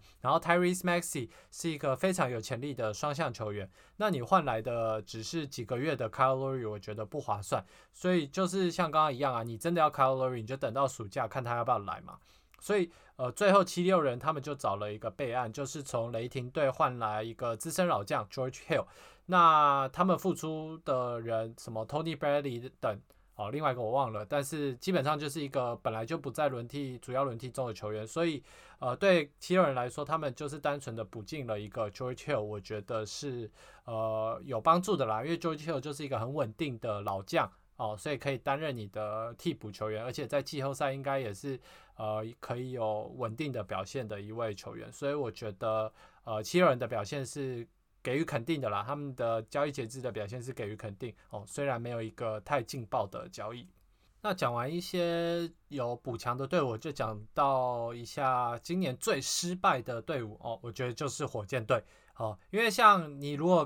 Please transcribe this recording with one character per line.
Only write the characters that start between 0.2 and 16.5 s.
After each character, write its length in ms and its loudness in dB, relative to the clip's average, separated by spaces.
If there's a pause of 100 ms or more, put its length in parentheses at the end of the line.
然 100 2
后 80 6
Tyrese 420 2
Maxey 500 -2 (180)
是 180 -6
一 80 -2
个 200 0
非 180 2
常 160 2
有 100 -2
潜 220 -6
力 140 -4
的 180 -2
双 220 -2
向 180 -2
球 180 -4
员， 160 -6 (300)
那 140 2
你 100 0
换 240 4
来 160 0
的 400 0
只 220 -10
是 240 -4
几 180 -8
个 140 -2
月 160 0
的 120 -2
Kyle 300 4
Lowry， 320 -2
我 80 -6
觉 160 -8
得 100 -4
不 160 -6
划 220 -2
算， 240 -2 (260)
所 220 0
以 140 4
就 180 0
是 240 2
像 220 0
刚 100 6
刚 100 6
一 60 -4
样 160 2
啊， 80 0
你 160 -4
真 160 0
的 80 6
要 80 8
Kyle 260 6
Lowry， 200 2
你 100 -6
就 100 -4
等 160 -2
到 160 4
暑 200 -4
假 200 -2
看 160 -4
他 120 -2
要 100 0
不 60 2
要 80 4
来 220 -6
嘛。 180 -18 (400)
所 180 0
以， 140 2 (240)
呃， 160 -4
最 200 4
后 120 10
七 180 -2
六 180 6
人 200 2
他 120 0
们 100 -2
就 120 -6
找 220 0
了 180 -4
一 60 -8
个 100 -4
备 240 -4
案， 180 0
就 140 -6
是 160 -8
从 300 -2
雷 180 -4
霆 220 -6